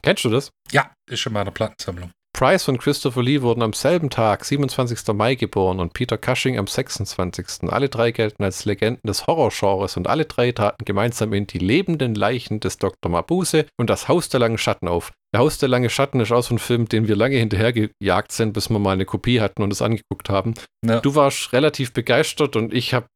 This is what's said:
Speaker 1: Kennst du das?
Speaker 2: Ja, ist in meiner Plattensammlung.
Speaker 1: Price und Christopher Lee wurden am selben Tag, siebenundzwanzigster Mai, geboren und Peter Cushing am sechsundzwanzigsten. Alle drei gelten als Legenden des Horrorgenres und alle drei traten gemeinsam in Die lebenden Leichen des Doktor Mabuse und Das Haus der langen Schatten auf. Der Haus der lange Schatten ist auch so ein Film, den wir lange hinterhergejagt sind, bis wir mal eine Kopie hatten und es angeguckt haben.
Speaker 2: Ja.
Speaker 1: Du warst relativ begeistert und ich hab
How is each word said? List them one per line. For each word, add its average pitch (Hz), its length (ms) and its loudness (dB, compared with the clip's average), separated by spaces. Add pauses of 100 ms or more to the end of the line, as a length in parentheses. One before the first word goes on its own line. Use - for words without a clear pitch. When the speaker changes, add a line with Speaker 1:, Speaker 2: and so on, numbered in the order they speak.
Speaker 1:
Kennst - 220 0
du 123 40 2
das? 113 200 0 (220)
Speaker 2:
Ja, 143 200 2 (180)
ist 113 160 -6
in 117 80 -6
meiner 101 180 -2
Plattensammlung. 90 600 -8 (240)
Speaker 1:
Price 170 320 2
und 127 120 0
Christopher 135 440 -2
Lee 139 180 2
wurden 117 200 2
am 110 120 0
selben 160 360 0
Tag, 110 340 2
siebenundzwanzigster 127 720 -2
Mai, 110 220 2
geboren 95 440 0
und 85 140 -4
Peter 120 240 -4
Cushing 127 400 -2
am 101 80 -2
sechsundzwanzigsten. - 1040 -6
Alle 135 200 0
drei 117 220 0
gelten 110 320 -2
als 95 220 -4
Legenden 107 420 -2
des - 200 -4
Horrorgenres 101 720 0
und 90 100 -2
alle 156 180 0
drei 123 260 0
traten 107 320 0
gemeinsam 110 480 0
in 101 140 0
Die 92 140 -8
lebenden 135 560 0
Leichen 107 440 -2
des - 200 -4
Doktor - 300 -2
Mabuse 156 560 0 (140)
und 120 100 0
Das - 180 0
Haus - 220 2
der 131 100 0
langen 113 180 2
Schatten - 300 0
auf. 87 240 -2 (220)
Der 107 80 4
Haus - 180 2
der 139 100 2
lange 123 220 2
Schatten 135 280 0
ist 110 120 2
auch 120 120 4
so 120 120 -2
ein 110 40 0
Film, 117 300 0
den 110 180 2
wir 104 80 2
lange 127 220 2
hinterhergejagt 107 920 0
sind, 110 220 0
bis 104 160 -4
wir 107 100 2
mal 98 140 2
eine 95 120 2
Kopie 120 340 0
hatten 107 220 -2
und 101 100 0
es 98 120 -2
angeguckt - 460 -4
haben. 98 260 0 (300)
Speaker 2:
Ja. 117 160 4
Speaker 1:
Du 139 120 2
warst 139 400 2
relativ 139 400 2
begeistert 139 640 0
und 110 180 0
ich 127 220 -2
hab 120 100 -2 (100)